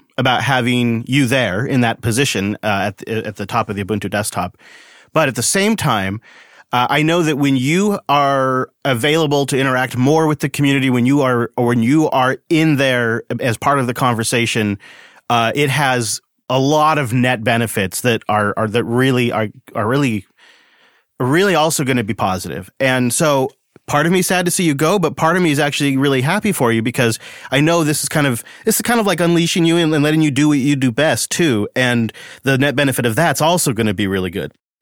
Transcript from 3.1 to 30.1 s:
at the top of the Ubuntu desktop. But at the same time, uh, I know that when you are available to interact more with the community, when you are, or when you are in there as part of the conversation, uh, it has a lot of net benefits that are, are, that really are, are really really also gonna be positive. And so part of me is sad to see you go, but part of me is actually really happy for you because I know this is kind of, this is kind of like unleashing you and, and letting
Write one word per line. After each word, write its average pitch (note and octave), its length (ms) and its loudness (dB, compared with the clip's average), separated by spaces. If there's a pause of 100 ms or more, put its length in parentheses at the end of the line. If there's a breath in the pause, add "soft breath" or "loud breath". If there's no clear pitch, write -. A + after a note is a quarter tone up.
at G#2+ 100 -10
the G2+ 100 -8
top A2 240 -2
of G2 60 -6
the G2+ 80 -6
Ubuntu G2+ 260 -4
desktop. F#2+ 480 -4 (560 loud breath)
But D#3 140 4
at A2+ 80 -4
the B2 60 -4
same G3+ 320 0
time, G#2+ 460 -2 (500 loud breath)
uh, B2 200 2
I D3 120 2
know E3 200 2
that D3+ 160 0
when C#3 180 2
you F3+ 420 0 (120)
are C3+ 580 0 (160)
available C#3+ 640 0
to C3+ 120 -2
interact B2+ 380 -2
more D3+ 300 2
with D3+ 140 0
the D3 100 -2
community, C#3 400 0
when B2 160 2
you C#3 160 2
are, B2 340 0
or B2 100 0
when A#2+ 160 2
you D3+ 280 2
are C3 260 0 (140)
in D#3+ 260 2
there B2 460 0 (180)
as A#2+ 160 -2
part C#3+ 220 0
of B2+ 80 0
the B2 80 -4
conversation, A#2 840 0 (520 loud breath)
uh, A#2 240 2
it D3 160 0
has B2+ 500 -2 (300)
a C3 80 2
lot D3+ 400 2
of B2+ 160 -2
net B2 280 0
benefits A2 600 -2
that A2+ 260 0
are, G#2 300 0
are, A2 100 0
that A2 160 0
really B2 480 0
are, A2 160 -2 (260)
are G#2+ 140 -2
really B2 380 -2 (920 soft breath)
really E3+ 340 2
also D#3 300 2
gonna B2 200 0
be A2 100 -4
positive. F#2 640 -4
And B2+ 340 0
so C#3 380 0 (360)
part D3+ 200 2
of E3+ 60 2
me F#3 60 4
is F3 80 0
sad F3+ 180 0
to F3 60 0
see F3+ 140 -2
you D#3 100 2
go, D#3 240 0
but D3+ 180 -2
part E3 200 2
of F#3 60 2
me E3 80 2
is C#3 80 0
actually C#3+ 380 0
really C3+ 240 2
happy F#3+ 320 0
for B2 180 2
you A2+ 120 0
because A#2+ 360 0 (320 loud breath)
I C3+ 100 2
know E3 240 2
this D3 180 -2
is - 60 -6
kind D3 180 0
of, B2 180 -4 (200 loud breath)
this A3 120 2
is - 60 -4
kind A#3 180 0
of G3+ 60 -2
like F3+ 120 0
unleashing E3+ 460 2
you E3 140 2
and, D#3+ 160 2
and C#3+ 100 2
letting D#3 160 2